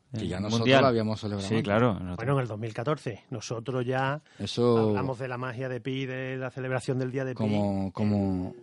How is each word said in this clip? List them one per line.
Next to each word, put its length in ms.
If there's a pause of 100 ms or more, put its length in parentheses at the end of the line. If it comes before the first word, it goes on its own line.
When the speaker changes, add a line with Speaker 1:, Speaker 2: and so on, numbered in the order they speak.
(120)
Speaker 1:
Que 160
ya 100
Speaker 2:
el 60
Speaker 1:
nosotros 160
Speaker 2:
mundial. 220
Speaker 1:
lo 60
habíamos 340
celebrado 260
Speaker 2:
Sí, 80
Speaker 1:
antes. 80
Speaker 2:
claro, 300
nosotros. 240
Speaker 3:
Bueno, 160
en 80
el 80
dos 100
mil 140
catorce. 560
Nosotros 560
ya 360 (160)
Speaker 1:
Eso 520
Speaker 3:
hablamos 300
de 100
la 80
magia 320
de 100
Pi, 260
de 300
la 160
celebración 480
del 120
Día 120
de 80
Pi. 60
Speaker 1:
Como, 560
como 680